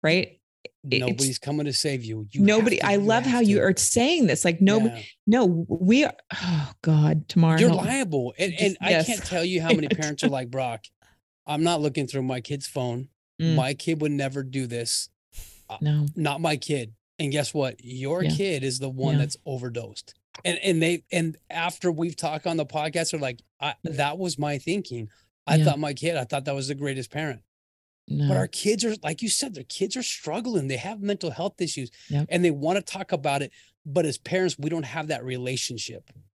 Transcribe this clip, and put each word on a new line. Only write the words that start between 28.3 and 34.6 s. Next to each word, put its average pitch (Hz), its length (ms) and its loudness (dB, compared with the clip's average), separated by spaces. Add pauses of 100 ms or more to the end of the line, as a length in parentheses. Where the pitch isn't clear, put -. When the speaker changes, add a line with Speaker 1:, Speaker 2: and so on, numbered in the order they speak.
Speaker 2:
our 185 100 0
kids 208 360 -2
are, 220 200 0
like 156 180 -4
you 226 80 -4
said, 262 240 -2
their 131 120 -12
kids - 300 -4
are 254 80 -6
struggling. 190 640 -4
They 135 100 -4
have 202 240 -8
mental 196 300 -4
health 180 300 -6
issues 139 280 -6 (200)
Speaker 1:
Yep. 147 200 0
Speaker 2:
and 175 140 2
they 170 80 6
wanna 156 300 0
talk 196 300 -8
about 143 300 0
it. 139 100 -6 (340)
But 156 200 2
as 147 120 -2
parents, 185 400 0
we 147 120 -4